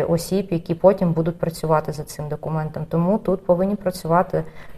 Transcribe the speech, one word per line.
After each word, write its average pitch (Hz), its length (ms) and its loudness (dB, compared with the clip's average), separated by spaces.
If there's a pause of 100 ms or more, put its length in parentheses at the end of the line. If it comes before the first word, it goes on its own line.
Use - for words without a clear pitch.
осіб, 185 420 0
які 165 240 -2
потім 185 380 4
будуть 165 260 0
працювати 156 540 0
за 147 100 -8
цим 151 240 -8
документом. 156 600 -4
Тому 175 280 2
тут 190 280 -2
повинні 190 300 2
працювати 170 680 0 (340)